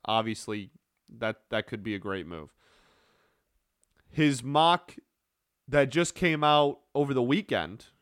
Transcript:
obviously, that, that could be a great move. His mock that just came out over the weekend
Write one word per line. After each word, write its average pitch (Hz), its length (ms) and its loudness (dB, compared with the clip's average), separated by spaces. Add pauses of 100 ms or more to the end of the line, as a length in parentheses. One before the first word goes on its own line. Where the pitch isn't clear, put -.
obviously, 110 640 -4 (480)
that, 113 300 -6
that 110 180 -4
could 110 160 -10
be 107 120 -6
a 101 40 -6
great 95 280 -6
move. 80 280 -14 (1600)
His 143 320 0
mock 156 540 2 (720)
that 139 240 2
just 165 240 0
came 160 300 0
out 147 360 4 (140)
over 143 200 0
the 131 80 2
weekend 117 640 -2 (160)